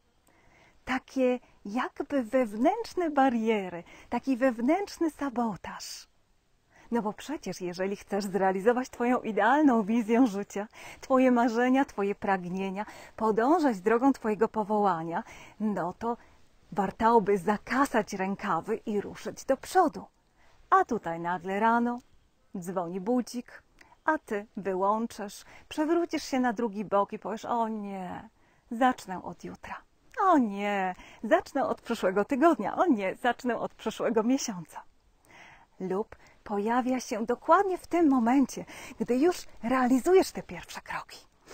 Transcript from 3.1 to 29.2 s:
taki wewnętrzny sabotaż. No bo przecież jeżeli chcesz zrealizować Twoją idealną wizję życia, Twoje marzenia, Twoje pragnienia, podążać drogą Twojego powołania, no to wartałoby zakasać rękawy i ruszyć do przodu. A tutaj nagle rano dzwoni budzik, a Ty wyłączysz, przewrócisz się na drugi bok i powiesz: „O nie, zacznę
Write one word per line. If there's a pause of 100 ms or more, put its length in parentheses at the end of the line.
taki
wewnętrzny
sabotaż. (840)
No
bo
przecież
jeżeli
chcesz
zrealizować
Twoją
idealną
wizję
życia, (340)
Twoje
marzenia,
Twoje
pragnienia, (300)
podążać
drogą
Twojego
powołania, (360)
no
to (540)
wartałoby
zakasać
rękawy
i
ruszyć
do
przodu. (640)
A
tutaj
nagle
rano (580)
dzwoni
budzik, (420)
a
Ty (120)
wyłączysz, (260)
przewrócisz
się
na
drugi
bok
i
powiesz:
„O
nie, (420)
zacznę